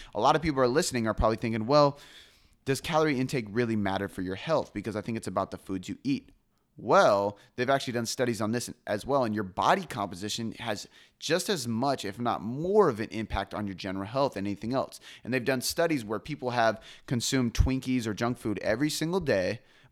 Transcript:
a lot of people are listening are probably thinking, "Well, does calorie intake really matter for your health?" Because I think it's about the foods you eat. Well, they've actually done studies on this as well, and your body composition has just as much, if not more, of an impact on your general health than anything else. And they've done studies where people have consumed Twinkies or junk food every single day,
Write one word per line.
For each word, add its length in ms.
a 60
lot 160
of 60
people 180
are 80
listening 400
are 60
probably 240
thinking, 300
"Well, 320
does 160
calorie 360
intake 320
really 280
matter 320
for 140
your 120
health?" 380
Because 240
I 20
think 180
it's 80
about 260
the 60
foods 300
you 160
eat. 300
Well, 600
they've 140
actually 240
done 120
studies 360
on 100
this 180
as 200
well, 180
and 100
your 120
body 400
composition 760
has 300
just 260
as 220
much, 340
if 160
not 220
more, 480
of 100
an 120
impact 420
on 120
your 100
general 300
health 280
than 120
anything 280
else. 260
And 100
they've 120
done 160
studies 420
where 160
people 300
have 320
consumed 460
Twinkies 520
or 80
junk 240
food 240
every 280
single 320
day, 400